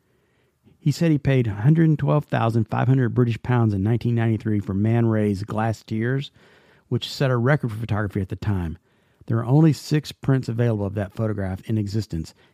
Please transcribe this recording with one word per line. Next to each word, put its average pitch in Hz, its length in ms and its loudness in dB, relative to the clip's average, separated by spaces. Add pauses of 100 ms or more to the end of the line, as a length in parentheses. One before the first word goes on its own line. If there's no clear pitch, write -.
(800)
He 151 100 0
said 165 220 2
he 143 60 2
paid 131 280 2
a 101 80 -4
hundred 156 340 4
and 151 100 2
twelve 147 260 0
thousand 117 400 0
five 120 240 -2
hundred 127 260 2
British 117 300 2
pounds 117 280 2
in 98 120 0
nineteen 120 320 0
ninety-three 110 420 0
for 98 160 -4
Man 113 320 2
Ray's 107 380 0
Glass 110 400 -4
Tears, 123 480 -4 (560)
which 120 200 -4
set 135 220 -2
a 127 60 2
record 123 340 0
for 107 80 -10
photography 107 420 -4
at 95 80 -4
the - 60 -8
time. 90 420 -4 (500)
There 117 120 0
are 117 60 -2
only 147 280 4
six - 380 -4
prints - 380 -2
available 113 360 0
of 95 100 -4
that 98 200 -6
photograph 98 560 -4
in 110 80 0
existence, 101 560 -6 (200)